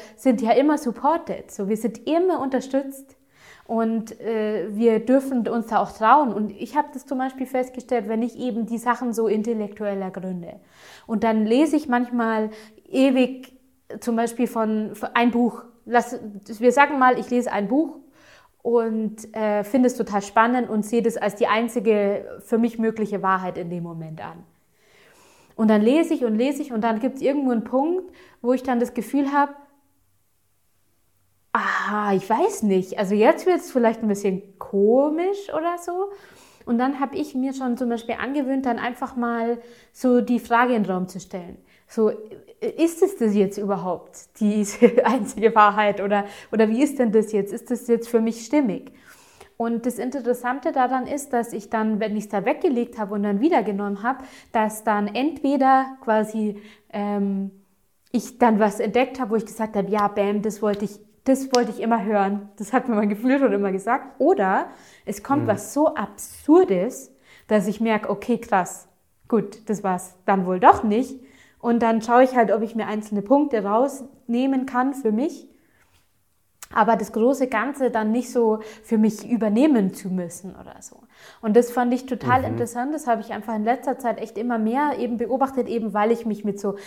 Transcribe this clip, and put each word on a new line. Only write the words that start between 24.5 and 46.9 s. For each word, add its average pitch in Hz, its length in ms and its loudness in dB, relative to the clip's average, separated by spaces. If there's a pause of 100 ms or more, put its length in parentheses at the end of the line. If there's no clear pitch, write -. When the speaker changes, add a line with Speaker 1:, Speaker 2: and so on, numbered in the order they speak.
Speaker 1:
Und 220 120 4
dann 214 140 6
lese 320 320 4
ich 254 100 -2
und 220 120 0
lese 277 260 0
ich 262 100 -10
und 220 100 -2
dann 226 180 0
gibt's - 220 -4
irgendwo 269 300 2
einen 226 120 0
Punkt, 320 460 -2 (320)
wo 240 100 2
ich 247 100 0
dann 247 180 0
das 240 140 -2
Gefühl 277 380 -2
hab, 285 220 2 (2000)
ah, 208 600 -2
ich 190 140 -2
weiß 330 360 0
nicht, 190 340 0
also 202 160 -2
jetzt 262 320 4
wird's 349 240 0
vielleicht 226 320 0
ein 220 60 0
bisschen 196 500 -4
komisch 302 960 2
oder 339 240 -2
so. 359 320 -6 (560)
Und 233 120 0
dann 269 200 0
hab 277 160 -4
ich 302 200 -6
mir 262 180 -2
schon 262 240 -4
zum 247 140 -2
Beispiel 233 300 -4
angewöhnt, 269 460 -2
dann 226 120 -2
einfach 247 380 -8
mal 233 420 -2 (340)
so 247 300 4
die 247 180 0
Frage 240 340 2
in 214 100 2
den 175 60 -6
Raum 185 180 -2
zu 185 120 -12
stellen. - 380 -14 (280)
So, 220 240 2 (500)
ist 330 420 0
es - 160 0
das 214 160 2
jetzt 202 240 2
überhaupt, 185 840 -6
diese 214 640 4
<laughs> - 20 -
einzige 220 480 0
Wahrheit? 208 460 4
Oder, 202 240 0 (280)
oder 220 180 4
wie 233 120 2
ist 294 160 0